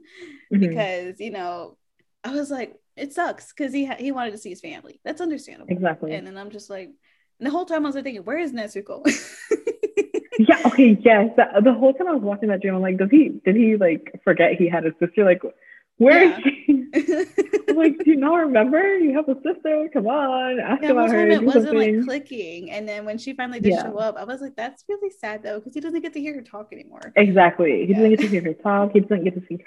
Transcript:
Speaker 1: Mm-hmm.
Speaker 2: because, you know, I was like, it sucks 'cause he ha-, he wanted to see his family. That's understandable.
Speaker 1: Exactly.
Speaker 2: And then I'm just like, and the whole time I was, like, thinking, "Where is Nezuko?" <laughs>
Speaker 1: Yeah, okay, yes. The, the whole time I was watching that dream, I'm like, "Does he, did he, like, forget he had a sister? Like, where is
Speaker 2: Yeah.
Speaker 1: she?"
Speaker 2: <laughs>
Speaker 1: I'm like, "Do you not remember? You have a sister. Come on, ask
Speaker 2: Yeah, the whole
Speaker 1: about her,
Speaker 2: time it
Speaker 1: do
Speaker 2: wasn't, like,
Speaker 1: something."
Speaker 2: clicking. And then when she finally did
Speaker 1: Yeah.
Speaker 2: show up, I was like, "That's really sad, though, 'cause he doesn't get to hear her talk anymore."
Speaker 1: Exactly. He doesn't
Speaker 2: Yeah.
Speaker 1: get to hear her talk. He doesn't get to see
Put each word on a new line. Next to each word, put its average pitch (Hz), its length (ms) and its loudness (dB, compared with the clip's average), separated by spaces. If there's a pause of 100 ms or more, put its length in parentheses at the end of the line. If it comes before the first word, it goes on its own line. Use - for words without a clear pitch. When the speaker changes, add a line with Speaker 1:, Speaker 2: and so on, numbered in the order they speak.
(520)
Speaker 1:
Mm-hmm. 202 80 0
Speaker 2:
because, 185 600 -4
you 220 100 -12
know, 175 460 -14 (460)
I 254 100 -10
was 285 180 -6
like, 262 240 -10 (220)
it 277 160 -12
sucks - 400 -8
'cause 277 180 -8
he 277 140 -4
ha-, 262 120 -10
he 269 140 -8
wanted 247 200 -8
to 202 60 -12
see 214 120 -18
his 180 120 -16
family. - 440 -20
That's 311 160 -10
understandable. - 540 -8
Speaker 1:
Exactly. 160 360 -4
Speaker 2:
And 170 160 -12
then 190 100 -18
I'm 202 120 -18
just 208 200 -20
like, 190 180 -16 (520)
and 254 80 -8
the 285 40 -6
whole 349 140 -4
time 320 200 -4
I 294 40 -4
was, 277 60 -8
like, 277 80 -8
thinking, 226 220 -12
"Where 254 120 -6
is 330 160 -6
Nezuko?" 208 500 -12
<laughs> 294 80 2 (1300)
Speaker 1:
Yeah, 254 260 6
okay, 240 360 6
yes. 226 360 6
The, 214 260 4
the 254 100 6
whole 262 200 2
time 370 140 -6
I 339 60 -2
was 247 100 -2
watching 202 260 -4
that 190 120 -2
dream, 196 140 -2
I'm 185 60 -2
like, 190 160 -2
"Does 190 140 0
he, 285 180 6 (160)
did 185 100 4
he, 220 220 4
like, 175 340 0 (120)
forget 175 320 2
he 180 120 2
had 170 180 -2
a 160 140 -4
sister? 175 240 0
Like, 185 180 4 (560)
where 302 260 8
is 349 80 6
Speaker 2:
Yeah. - 120 -6
Speaker 1:
she?" 277 500 0
Speaker 2:
<laughs> 359 760 -2
Speaker 1:
I'm 302 60 0
like, 320 280 2
"Do 294 80 4
you 311 40 4
not 285 200 0
remember? 311 640 2
You 311 180 0
have 302 140 -2
a 262 120 0
sister. 311 520 -4
Come 214 140 -2
on, 254 520 -2
ask 277 220 -4
Speaker 2:
Yeah, 302 80 0
the 262 100 4
whole 226 60 4
Speaker 1:
about 226 60 0
her, 214 160 2
Speaker 2:
time 214 40 6
it 208 100 4
Speaker 1:
do 226 40 0
Speaker 2:
wasn't, 226 300 4
like, 214 160 2
Speaker 1:
something." 220 140 0
Speaker 2:
clicking. 214 680 -10
And 214 160 -10
then 208 180 -12
when 214 120 -10
she 269 160 -12
finally 247 260 -10
did 202 140 2
Speaker 1:
Yeah. - 100 -2
Speaker 2:
show 202 140 -10
up, 220 200 -6
I - 60 -12
was 262 180 -12
like, 269 140 -14
"That's 254 340 -14
really 403 220 -8
sad, 214 320 -14
though, 214 180 -10
'cause 240 140 -18
he 302 40 -12
doesn't 320 220 -8
get 320 120 -12
to 302 60 -12
hear 294 160 -8
her 262 60 -14
talk 214 320 -20
anymore." - 420 -20
Speaker 1:
Exactly. 175 720 4
He 190 80 2
doesn't 214 100 2
Speaker 2:
Yeah. 220 140 6
Speaker 1:
get - 40 2
to 214 60 0
hear 196 140 0
her 170 120 -4
talk. 202 400 0
He 208 80 6
doesn't 202 220 -2
get 185 120 -2
to 185 120 -10
see 175 200 -10